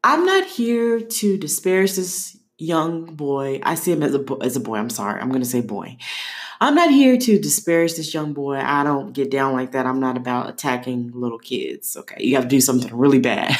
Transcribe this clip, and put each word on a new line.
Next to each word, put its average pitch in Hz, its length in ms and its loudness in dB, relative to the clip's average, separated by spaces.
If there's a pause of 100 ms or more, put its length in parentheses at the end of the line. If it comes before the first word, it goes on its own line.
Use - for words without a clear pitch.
I'm 311 220 4
not 381 220 4
here 233 540 0
to 208 360 0
disparage 190 600 0
this - 400 -6 (220)
young 165 560 -2
boy. 139 480 -2
I 160 120 0
see 170 180 0
him 156 100 0
as 139 120 0
a 139 40 2
bo-, 135 180 -4
as 120 200 -2
a - 40 -2
boy. 110 160 -4
I'm 113 140 -2
sorry. 104 300 -4
I'm 127 100 -4
gonna 131 140 0
say 123 160 -2
boy. 104 360 -8 (640)
I'm 285 140 4
not 339 160 6
here 269 280 8
to 226 200 4
disparage 165 580 0
this 156 180 -8
young 151 180 -4
boy. 139 240 -4
I 143 260 0
don't 143 300 0
get 131 180 -2
down 135 220 0
like 127 200 -4
that. 131 140 0
I'm 131 140 0
not 127 160 0
about 123 320 -4
attacking 123 640 -4
little 120 260 -6
kids, - 600 -8
okay? - 260 -12
You 131 120 4
have 127 80 2
to 120 40 -6
do 135 120 6
something 123 360 2
really 139 220 6
bad, 120 420 0